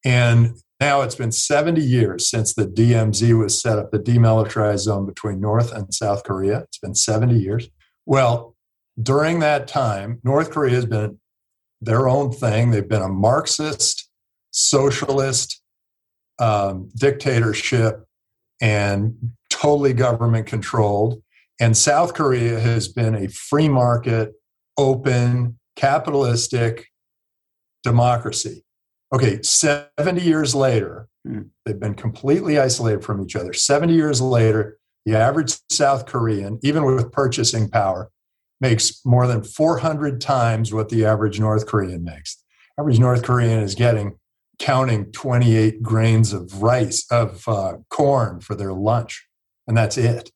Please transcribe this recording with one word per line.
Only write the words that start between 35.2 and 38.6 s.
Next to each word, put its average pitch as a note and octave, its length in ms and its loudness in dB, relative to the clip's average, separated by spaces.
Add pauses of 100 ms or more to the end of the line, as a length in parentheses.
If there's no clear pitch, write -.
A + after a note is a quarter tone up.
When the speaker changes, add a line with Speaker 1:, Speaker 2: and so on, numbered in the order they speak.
Speaker 1:
South C#3 360 0
Korean, A2 560 -4
even D3 220 0
with C3 280 0
purchasing A#2 580 0
power, G2 400 -2 (500)